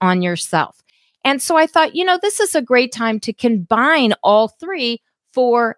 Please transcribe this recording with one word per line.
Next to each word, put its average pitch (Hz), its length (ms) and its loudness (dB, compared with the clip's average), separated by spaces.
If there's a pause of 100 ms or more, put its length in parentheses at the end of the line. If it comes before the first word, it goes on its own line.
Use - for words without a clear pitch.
on 185 200 2
yourself. 170 600 -4 (400)
And 269 180 0
so 339 140 -2
I 320 120 4
thought, 320 280 0
you 339 80 -2
know, 359 180 0
this 415 200 -2
is 403 120 -2
a 311 80 0
great 247 300 0
time 226 300 -4
to - 100 -8
combine 233 800 0 (120)
all 214 260 4
three 277 520 -8 (300)
for 240 460 0